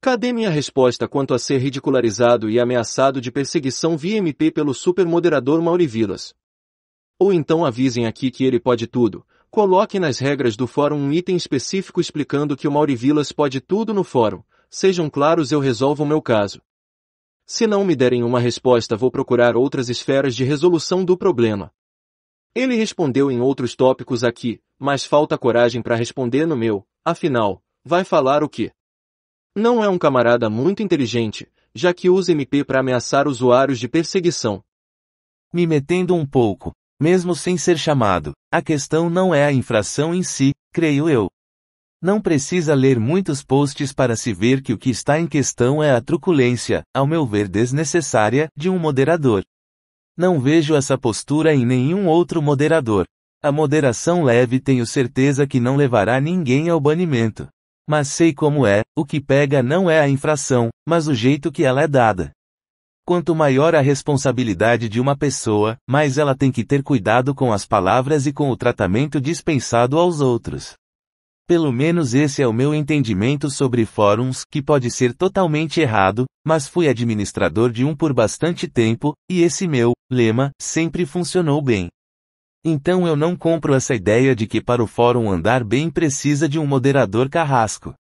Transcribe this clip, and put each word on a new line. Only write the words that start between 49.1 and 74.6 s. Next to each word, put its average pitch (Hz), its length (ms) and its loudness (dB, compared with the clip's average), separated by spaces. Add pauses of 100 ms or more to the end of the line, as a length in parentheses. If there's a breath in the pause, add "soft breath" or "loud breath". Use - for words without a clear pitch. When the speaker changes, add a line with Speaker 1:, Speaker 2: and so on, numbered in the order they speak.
Speaker 2:
Não 175 240 0
vejo 151 360 2
essa 135 220 0
postura 151 560 0
em 131 120 2
nenhum 135 420 0
outro 170 340 2
moderador. 143 640 0 (360)
A 143 100 0
moderação 151 720 0
leve 123 360 2
tenho 127 260 0
certeza 135 600 0
que 135 120 0
não 123 160 0
levará 123 460 2
ninguém 156 480 0
ao 170 100 2
banimento. 143 680 0 (400)
Mas 151 220 -2
sei 165 240 2
como 143 340 0
é, 101 140 4 (140)
o 147 80 -4
que 147 160 -4
pega 139 440 2
não 170 260 0
é 160 100 4
a 147 80 2
infração, 139 600 0 (180)
mas 160 200 0
o 156 80 0
jeito 139 360 0
que 160 120 -4
ela 131 180 2
é 160 60 0
dada. 107 440 2 (720)
Quanto 175 300 0
maior 151 400 4
a 156 80 4
responsabilidade 120 1080 0
de 110 140 -2
uma 139 160 0
pessoa, 113 580 0 (140)
mais 139 300 0
ela 143 160 2
tem 135 160 2
que 120 120 -2
ter 139 200 0
cuidado 127 500 0
com 135 180 0
as 101 140 -2
palavras 127 600 0
e 147 40 -2
com 139 200 -2
o 110 40 0
tratamento 120 640 -2
dispensado 135 800 0
aos 170 240 2
outros. 127 520 -2 (720)
Pelo 165 240 2
menos 147 420 0
esse 143 300 0
é 127 40 2
o 110 60 0
meu 139 220 0
entendimento 143 720 -2
sobre 123 340 0
fóruns, 110 640 0
que - 160 -6